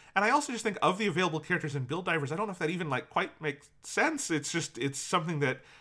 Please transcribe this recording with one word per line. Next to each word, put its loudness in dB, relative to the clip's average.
And 4
I 4
also 2
just -6
think 0
of 4
the 2
available 2
characters -2
in -2
Build -4
Divers, 0
I -2
don't 0
know -4
if -10
that 0
even, -2
like, -2
quite -2
makes -6
sense. 0
It's 0
just, -4
it's -2
something 0
that 0